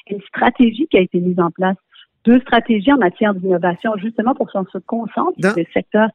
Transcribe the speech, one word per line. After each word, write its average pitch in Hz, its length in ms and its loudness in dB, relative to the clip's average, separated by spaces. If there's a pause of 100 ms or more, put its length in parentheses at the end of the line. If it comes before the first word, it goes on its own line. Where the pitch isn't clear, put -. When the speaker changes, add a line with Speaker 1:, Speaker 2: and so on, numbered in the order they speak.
Speaker 1:
une 202 140 -10
stratégie 240 640 0
qui - 100 2
a 190 40 4
été 185 180 0
mise 180 220 0
en 170 100 0
place, 185 260 -2 (480)
deux 247 160 6
stratégies 233 520 0
en 277 60 4
matière 202 360 0
d'innovation, 180 640 -2
justement 226 380 -2
pour 240 160 -6
qu'on 190 160 -4
se - 120 -10
concentre 233 600 -6
Speaker 2:
Dans 180 100 0
Speaker 1:
sur - 80 0
des 165 160 -4
secteurs 214 420 0